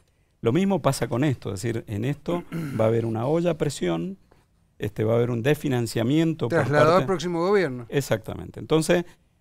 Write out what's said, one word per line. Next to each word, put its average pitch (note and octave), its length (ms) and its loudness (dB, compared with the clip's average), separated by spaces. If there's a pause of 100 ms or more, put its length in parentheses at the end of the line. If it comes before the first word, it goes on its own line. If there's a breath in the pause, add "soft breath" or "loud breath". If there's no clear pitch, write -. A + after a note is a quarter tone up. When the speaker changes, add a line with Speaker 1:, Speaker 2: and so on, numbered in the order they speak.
(400)
Speaker 1:
Lo A#2 120 2
mismo F#3+ 280 2
pasa C3+ 280 0
con B2 160 0
esto, B2 280 -2
es G2 100 -8
decir, A#2 260 -4
en G#2+ 160 -4
esto E3+ 460 -4
<clears throat> D#3 300 -6
va A2 40 4
a A2 40 4
haber A2+ 180 2
una A2+ 200 -2
olla E3+ 260 0
a D#3 60 -4
presión, E3+ 600 -4 (600 soft breath)
este, G#2+ 260 -4
va A2+ 100 2
a - 20 4
haber A#2+ 140 2
un A#2 120 -2
desfinanciamiento C#3 1040 0
por D#3+ 100 2
Speaker 2:
Trasladado D3 320 4
al E3+ 80 6
Speaker 1:
parte - 80 0
Speaker 2:
próximo F3 340 -2
gobierno. E3 480 0
Speaker 1:
Exactamente. G#2 720 -4
Entonces, D#3+ 440 2 (360 soft breath)